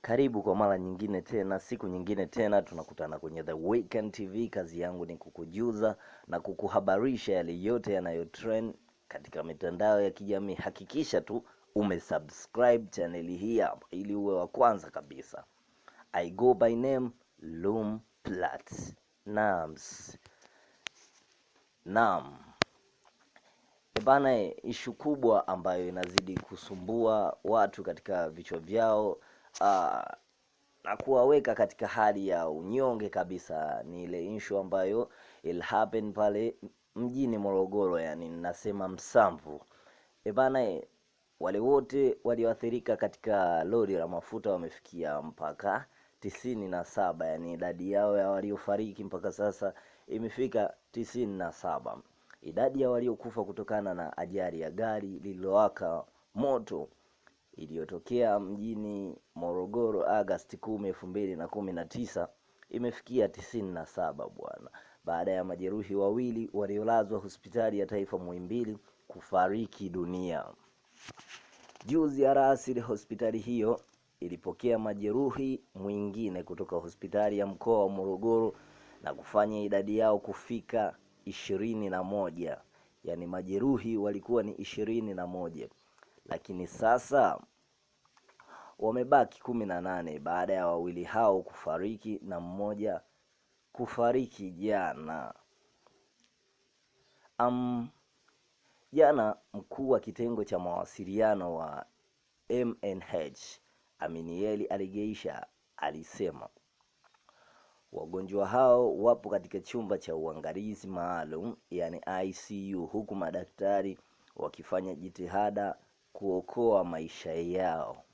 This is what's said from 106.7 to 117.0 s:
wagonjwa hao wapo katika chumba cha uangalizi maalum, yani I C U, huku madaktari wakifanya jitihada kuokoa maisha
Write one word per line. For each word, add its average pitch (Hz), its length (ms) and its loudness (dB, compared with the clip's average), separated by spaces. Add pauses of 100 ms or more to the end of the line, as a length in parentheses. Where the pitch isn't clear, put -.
wagonjwa 92 540 -2
hao 123 500 6
wapo 113 320 4
katika 95 300 -2
chumba 101 380 -4
cha 82 180 -6
uangalizi 80 720 -6
maalum, 87 680 -6 (160)
yani 85 340 -4
I 92 280 -4
C 98 420 -8
U, 87 100 -4
huku 104 300 -6
madaktari 95 840 -2 (360)
wakifanya 92 600 -6
jitihada 95 800 -2 (380)
kuokoa 98 680 2
maisha 82 500 -6